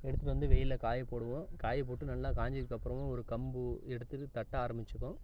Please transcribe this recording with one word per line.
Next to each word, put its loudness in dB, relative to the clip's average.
எடுத்துட்டு 0
வந்து 4
வெயில்ல 8
காய 0
போடுவோம். -4
காய 0
போட்டு -4
நல்லா 0
காஞ்சதுக்கு 0
அப்புறமா -2
ஒரு -2
கம்பு -2
எடுத்துட்டு -6
தட்ட -2
ஆரம்பிச்சுப்போம். -4